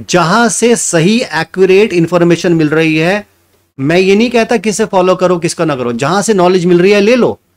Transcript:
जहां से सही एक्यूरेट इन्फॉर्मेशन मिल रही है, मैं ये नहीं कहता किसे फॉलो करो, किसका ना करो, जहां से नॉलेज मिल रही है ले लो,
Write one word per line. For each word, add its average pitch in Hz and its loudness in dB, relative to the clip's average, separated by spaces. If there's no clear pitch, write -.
जहां 180 0
से 226 0
सही 185 0
एक्यूरेट 185 0
इन्फॉर्मेशन 170 0
मिल 156 0
रही 156 0
है, 185 -2
मैं 156 0
ये 190 2
नहीं 233 0
कहता 233 0
किसे 214 -2
फॉलो 185 0
करो, 180 0
किसका 165 -4
ना 151 -2
करो, 120 -4
जहां 143 -2
से 220 0
नॉलेज 180 2
मिल 175 2
रही 196 4
है 208 2
ले 220 2
लो, 151 -2